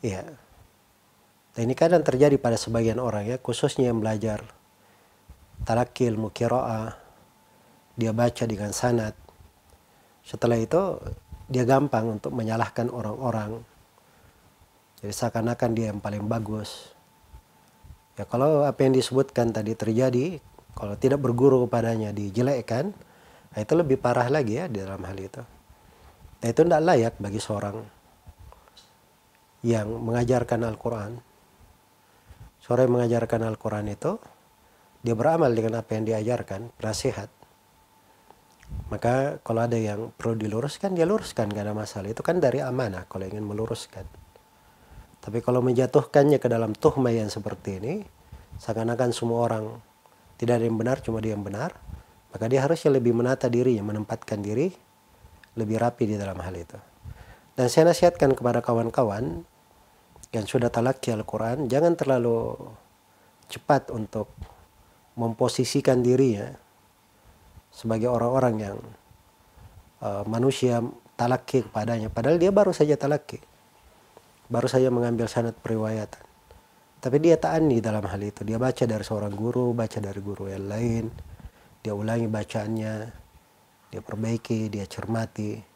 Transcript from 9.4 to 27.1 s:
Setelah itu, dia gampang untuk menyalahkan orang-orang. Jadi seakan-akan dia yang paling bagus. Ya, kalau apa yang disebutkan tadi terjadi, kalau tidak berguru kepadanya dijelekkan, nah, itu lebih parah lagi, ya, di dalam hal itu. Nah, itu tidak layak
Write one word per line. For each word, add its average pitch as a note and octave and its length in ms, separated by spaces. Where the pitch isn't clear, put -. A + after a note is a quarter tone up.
Setelah A#2 320
itu, E3+ 400
dia B2+ 160
gampang A#2 560
untuk C3+ 160
menyalahkan A#2 560
orang-orang. A2+ 720
Jadi G#2 160
seakan-akan A#2 560
dia A2+ 160
yang G#2 160
paling G#2 240
bagus. G#2+ 640
Ya, G2+ 80
kalau C#3+ 400
apa C3+ 160
yang C3 80
disebutkan B2 640
tadi A2 160
terjadi, B2 720
kalau G#2 160
tidak C3+ 240
berguru B2+ 480
kepadanya A2+ 480
dijelekkan, A#2+ 800
nah, - 80
itu G#2+ 160
lebih D3+ 240
parah B2 320
lagi, C3+ 320
ya, F3 80
di G#2+ 80
dalam F#2+ 240
hal F#2+ 160
itu. F#2+ 240
Nah, - 80
itu A#2 160
tidak E3 240
layak A#2 320